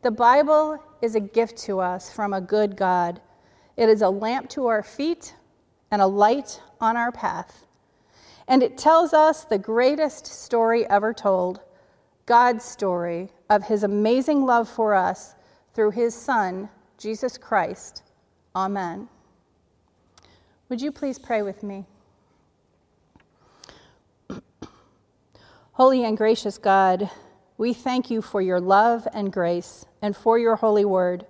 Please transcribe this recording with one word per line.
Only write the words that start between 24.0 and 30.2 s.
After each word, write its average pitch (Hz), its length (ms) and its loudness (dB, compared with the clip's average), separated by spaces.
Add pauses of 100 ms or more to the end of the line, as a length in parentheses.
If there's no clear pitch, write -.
<clears throat> - 120 -12 (1300)
Holy 262 300 4
and 220 120 -2
gracious 220 420 -2
God, 190 500 2 (480)
we 240 160 -2
thank 254 380 -4
you 226 100 -2
for 208 220 -4
your 180 180 0
love 214 540 2
and 202 180 -4
grace 175 540 -4 (160)
and 202 140 -4
for 226 200 2